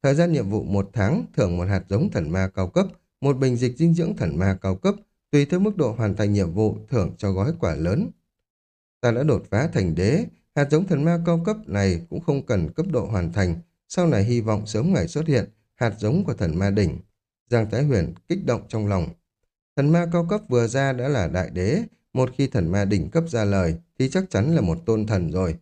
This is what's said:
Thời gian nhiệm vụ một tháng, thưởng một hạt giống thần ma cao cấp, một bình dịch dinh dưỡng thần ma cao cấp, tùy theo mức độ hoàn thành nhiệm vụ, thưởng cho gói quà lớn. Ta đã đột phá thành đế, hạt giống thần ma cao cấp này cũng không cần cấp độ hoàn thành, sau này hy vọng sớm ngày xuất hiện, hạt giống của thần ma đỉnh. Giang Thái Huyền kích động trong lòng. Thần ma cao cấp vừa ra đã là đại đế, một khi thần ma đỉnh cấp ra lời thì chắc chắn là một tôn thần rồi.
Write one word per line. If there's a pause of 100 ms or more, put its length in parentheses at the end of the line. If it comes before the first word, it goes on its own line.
Thời
gian
nhiệm
vụ
một
tháng, (120)
thưởng
một
hạt
giống
thần
ma
cao
cấp, (340)
một
bình
dịch
dinh
dưỡng
thần
ma
cao
cấp, (360)
tùy
theo
mức
độ
hoàn
thành
nhiệm
vụ, (140)
thưởng
cho
gói
quà
lớn. (880)
Ta
đã
đột
phá
thành
đế, (300)
hạt
giống
thần
ma
cao
cấp (100)
này
cũng
không
cần
cấp
độ
hoàn
thành, (340)
sau
này
hy
vọng
sớm
ngày
xuất
hiện, (300)
hạt
giống
của
thần
ma
đỉnh. (520)
Giang
Thái
Huyền (140)
kích
động
trong
lòng. (680)
Thần
ma
cao
cấp
vừa
ra
đã
là
đại
đế, (300)
một
khi
thần
ma
đỉnh
cấp
ra
lời (220)
thì
chắc
chắn
là
một
tôn
thần
rồi.